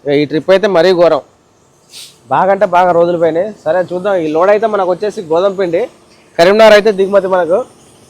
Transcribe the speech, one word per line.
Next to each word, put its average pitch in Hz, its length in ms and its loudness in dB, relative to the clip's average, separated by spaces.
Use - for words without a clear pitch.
ఈ 147 120 0
ట్రిప్ 147 260 -6
అయితే 190 160 2
మరీ 180 260 2
ఘోరం, 165 280 2
బాగా 165 220 0
అంటే 196 140 0
బాగా 180 240 0
రోజులు 170 280 0
పోయినాయి. 170 360 -2
సరే 165 160 -2
చూద్దాం. 180 220 -4
ఈ 170 180 -4
లోడ్ 170 180 0
అయితే 214 160 0
మనకు 196 240 -2
వచ్చేసి 208 320 -6
గోధుమ 175 380 -2
పిండి, 185 280 -2
కరీంనగర్ 208 340 6
అయితే 208 200 4
దిగుమతి 190 360 -2
మనకు. 185 360 -2